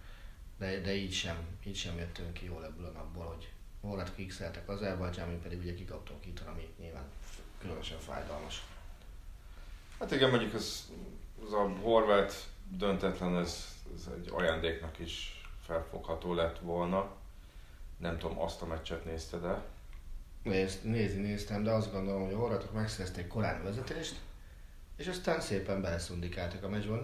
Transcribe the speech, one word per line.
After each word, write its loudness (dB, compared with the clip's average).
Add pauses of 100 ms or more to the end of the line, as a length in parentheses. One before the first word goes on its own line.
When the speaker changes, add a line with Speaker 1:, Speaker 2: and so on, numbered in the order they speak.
(560)
Speaker 1:
De, 0
de 2
így 0
sem, 0 (300)
így -4
sem -2
jöttünk -4
ki -6
jól -6
ebből -8
a -8
napból, -6
hogy -8 (320)
horvátok -4
x-eltek -6
Azerbajdzsán, 0
mi -2
pedig -4
ugye -2
kikaptunk -8
itthon, -6
ami -6 (120)
nyilván -8 (540)
különösen -4
fájdalmas. -4 (1400)
Speaker 2:
Hát -2
igen, 10
mondjuk 6
ez, -2 (560)
ez -4
a 6 (120)
horvát 10 (360)
döntetlen, 4
ez, 0 (160)
ez -8
egy -6
ajándéknak 2
is -4 (240)
felfogható 0
lett 4
volna. 2 (840)
Nem -2
tudom, -2
azt 0
a -4
meccset -4
nézted-e? -2 (840)
Speaker 1:
Nézd-, 4
nézni 4
néztem, 0
de 6
azt 6
gondolom, 2
hogy 0
a 0
horvátok 2
megszerezték -2
korán 2
a -4
vezetést, -2 (840)
és -4
aztán 4
szépen 2
beleszundikáltak 0
a 0
meccsbe. 2